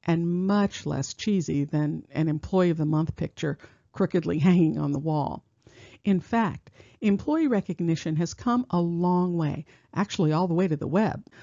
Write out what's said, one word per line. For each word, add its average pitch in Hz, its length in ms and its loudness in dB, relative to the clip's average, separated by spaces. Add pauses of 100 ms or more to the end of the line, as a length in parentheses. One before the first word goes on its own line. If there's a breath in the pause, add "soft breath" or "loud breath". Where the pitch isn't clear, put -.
and 175 420 0
much 202 400 0
less 143 280 -4
cheesy 160 500 0
than 151 480 -2
an 156 160 0
Employee 175 420 0
of 160 80 0
the 156 80 0
Month 156 300 0
picture 147 420 -6 (360 loud breath)
crookedly 170 460 0
<laughs> 175 100 4
hanging 160 280 4
on 147 140 -2
the 143 80 -2
wall. 151 440 -4 (600 loud breath)
In 190 160 2
fact, - 500 -4 (320 soft breath)
employee 294 460 2
recognition 170 680 -2
has 175 160 -2
come 247 360 -2
a 175 100 2
long 175 580 0
way, 156 280 -2 (280 soft breath)
actually 175 380 0
all 170 160 2
the 165 60 0
way 180 140 2
to 156 80 -2
the 147 120 -4
web. 190 380 0 (180 loud breath)